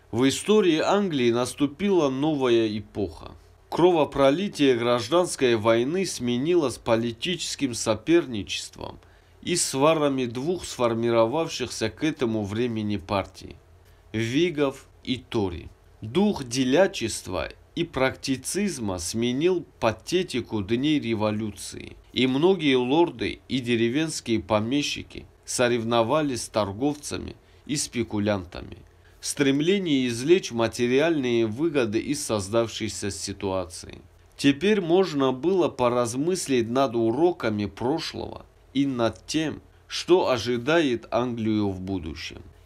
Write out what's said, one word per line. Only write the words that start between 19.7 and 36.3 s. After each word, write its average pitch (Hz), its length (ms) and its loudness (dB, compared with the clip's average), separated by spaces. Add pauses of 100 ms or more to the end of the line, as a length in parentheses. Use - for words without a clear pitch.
патетику 120 800 -2
дней 131 380 0
революции, 107 960 -4 (160)
и 127 140 4
многие 151 480 4
лорды 123 720 2
и 127 120 -2
деревенские 120 800 0
помещики 113 840 -2 (180)
соревновались 120 1000 0
с - 60 -12
торговцами 104 840 -4 (300)
и 139 100 -4
спекулянтами 104 1040 -4 (420)
в - 60 -16
стремлении 147 840 2
извлечь 139 440 2
материальные 120 960 2
выгоды 123 500 0
из 143 260 -4
создавшейся 107 840 -2
ситуации. 95 920 -8 (360)
Теперь 170 420 2
можно 160 520 2
было 160 360 0
поразмыслить 123 1000 0